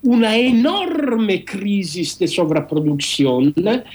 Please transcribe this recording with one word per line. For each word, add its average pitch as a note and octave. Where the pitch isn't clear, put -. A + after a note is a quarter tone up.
una A#3
enorme B3+
crisis F#3+
de F3
sovrapproducción D3